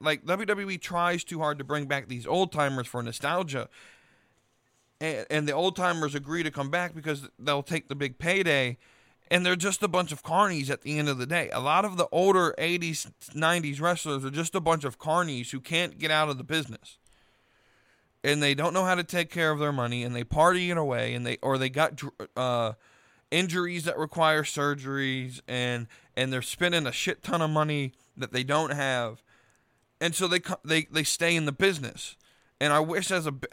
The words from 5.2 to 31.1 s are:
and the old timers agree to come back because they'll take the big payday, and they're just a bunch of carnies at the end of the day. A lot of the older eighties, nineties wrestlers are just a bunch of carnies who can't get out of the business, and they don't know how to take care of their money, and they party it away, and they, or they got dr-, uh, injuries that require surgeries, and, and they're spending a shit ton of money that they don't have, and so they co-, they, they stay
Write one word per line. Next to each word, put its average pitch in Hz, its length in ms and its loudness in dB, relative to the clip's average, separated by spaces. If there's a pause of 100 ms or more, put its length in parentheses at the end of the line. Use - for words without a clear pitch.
and 151 180 0
the 147 60 0
old 180 240 0
timers 165 380 0
agree 147 280 -4
to 151 80 -2
come 139 180 -4
back 170 240 -2
because 147 360 -6 (100)
they'll 143 240 0
take 165 240 -4
the 143 80 -6
big 139 240 -4
payday, 156 580 2 (520)
and 180 160 4
they're 180 100 4
just 180 260 -2
a 208 60 0
bunch 175 240 0
of 143 120 -10
carnies 165 460 2
at 139 120 -2
the 151 180 -2
end 147 80 2
of 139 100 0
the 123 80 -4
day. 160 280 -2
A - 80 -2
lot 160 240 2
of 185 100 -6
the 175 160 0
older 185 460 6
eighties, 170 520 -2 (240)
nineties 156 460 0
wrestlers 156 460 -2
are 135 40 -4
just 160 240 -4
a 196 60 0
bunch 160 240 2
of 131 160 -6
carnies 156 520 -2
who 131 100 -8
can't 165 360 -2
get 156 140 -2
out 156 160 4
of 139 100 -4
the 123 60 -10
business, 139 540 -6 (1300)
and 147 180 2
they 143 100 4
don't 151 200 0
know 185 100 2
how 185 120 4
to 175 100 -2
take 170 260 -2
care 160 200 2
of 147 80 0
their 147 120 2
money, 120 320 -2
and 123 100 -4
they 120 120 -4
party 175 440 4
it 170 80 0
away, 120 360 0
and 120 120 -4
they, 117 120 -2
or 135 200 2
they 131 120 0
got 147 260 0
dr-, 139 160 -10 (240)
uh, 120 380 0 (580)
injuries 175 540 0
that 170 120 -2
require 156 460 2
surgeries, 135 1040 -2
and, 123 400 -2 (300)
and 131 160 0
they're 127 80 0
spending 175 440 0
a 120 60 -2
shit - 320 -4
ton 170 180 0
of 156 80 2
money 151 440 0 (240)
that 131 160 -8
they 127 100 0
don't 151 300 2
have, 127 500 -2 (800)
and 165 120 0
so 190 140 0
they 175 140 2
co-, - 240 -6
they, 156 260 2
they 156 120 0
stay 170 340 2